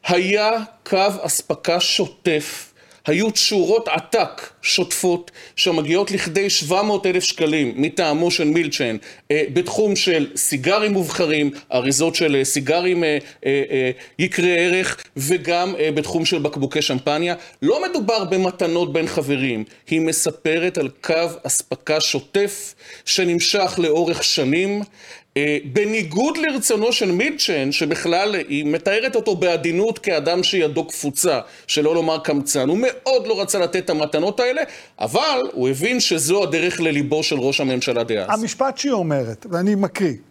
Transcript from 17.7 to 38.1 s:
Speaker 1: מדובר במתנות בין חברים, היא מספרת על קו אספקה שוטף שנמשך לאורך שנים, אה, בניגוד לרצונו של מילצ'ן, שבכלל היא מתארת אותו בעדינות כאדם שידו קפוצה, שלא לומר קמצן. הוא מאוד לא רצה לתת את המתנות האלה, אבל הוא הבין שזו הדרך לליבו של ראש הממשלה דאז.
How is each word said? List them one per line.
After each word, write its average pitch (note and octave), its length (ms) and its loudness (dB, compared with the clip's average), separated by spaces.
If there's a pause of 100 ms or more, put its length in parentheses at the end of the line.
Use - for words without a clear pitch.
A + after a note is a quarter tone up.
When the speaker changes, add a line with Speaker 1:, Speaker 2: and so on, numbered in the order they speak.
Speaker 1:
מדובר A3 340 0
במתנות F3 680 0
בין D#3+ 140 0
חברים, C3 560 -2 (260)
היא D#3+ 120 2
מספרת E3 760 -2
על D#3 120 -2 (120)
קו E3 120 -2 (300)
אספקה - 560 -2
שוטף G3 720 -2 (320)
שנמשך F3+ 720 0
לאורך E3 460 2
שנים, F3+ 580 0 (560)
אה, D3 200 0 (160)
בניגוד G#3+ 640 0
לרצונו B3 560 0
של G3 180 0
מילצ'ן, F3 600 0
שבכלל E3+ 640 0
היא D3 300 -4
מתארת G3 500 0
אותו G#3+ 200 0
בעדינות F3 640 0
כאדם F3 440 0
שידו D#3+ 440 0
קפוצה, C#3+ 520 -2 (280)
שלא D3+ 280 2
לומר D#3+ 240 0
קמצן. C#3+ 500 0
הוא F3+ 120 2
מאוד B3+ 460 0
לא G3+ 140 0
רצה G3 180 -2
לתת F3+ 260 0
את - 40 -4
המתנות D#3 500 0
האלה, C4 220 0 (380)
אבל B3+ 420 0 (120)
הוא B2+ 160 0
הבין G3 300 0
שזו E3+ 440 2
הדרך E3 380 0
לליבו D3 420 0
של D#3 160 -2
ראש C3+ 220 0
הממשלה B2 420 0
דאז. G#2+ 260 -2